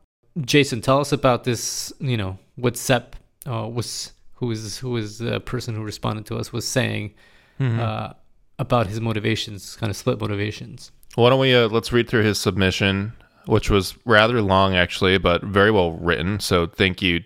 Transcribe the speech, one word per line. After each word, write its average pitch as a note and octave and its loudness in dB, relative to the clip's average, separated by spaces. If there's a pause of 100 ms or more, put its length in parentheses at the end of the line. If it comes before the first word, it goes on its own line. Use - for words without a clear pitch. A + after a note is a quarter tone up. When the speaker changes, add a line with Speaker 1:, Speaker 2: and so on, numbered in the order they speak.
(420)
Speaker 1:
Jason, C3 2
tell C3+ 2
us C#3+ -2
about B2+ 2
this, - -6
you C3 -2
know, F#2+ -4 (180)
what B2 -2
Sep, - -2 (300)
uh, A2+ -6
was, - -8 (220)
who B2 -4
is, A2 -8
who B2+ -6
is G#2 -6
the A2+ -4
person A#2+ -8
who A2 -8
responded G#2+ -6
to A2+ -8
us, A2+ -10
was A#2 -6
saying, G#2+ -4 (460)
Speaker 2:
Mm-hmm. A#2 0
Speaker 1:
uh, A2 -4 (440)
about A#2+ 0
his A2 -6
motivations, G#2+ -4
kind A2 -6
of G2+ -6
split B2 -2
motivations. G#2+ -8 (240)
Speaker 2:
Why A#2 6
don't C3+ 4
we, C3+ 4
uh, A#2+ 6
let's A2+ 0
read A#2+ 2
through A2 2
his G#2 2
submission, G2 0 (320)
which A2 2
was G2 2 (100)
rather A2+ 6
long, F#2+ 4
actually, F#2 2
but F2 2
very G2+ 4
well F2+ 4
written. E2+ -2
So F2 0
thank F#2 0
you, F2 0